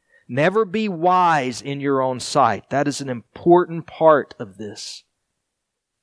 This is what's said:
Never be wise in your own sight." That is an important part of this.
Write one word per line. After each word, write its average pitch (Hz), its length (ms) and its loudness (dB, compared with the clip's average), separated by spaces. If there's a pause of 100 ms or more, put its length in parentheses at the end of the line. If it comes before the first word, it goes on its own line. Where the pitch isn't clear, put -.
(280)
Never 185 380 0
be 214 240 -4
wise 165 720 0
in 139 180 -8
your 139 220 0
own 131 180 -4
sight." 113 520 0
That 139 160 0
is 139 120 -4
an 135 100 -8
important 170 760 0
part 156 540 2
of 98 180 -16
this. - 460 -16 (1000)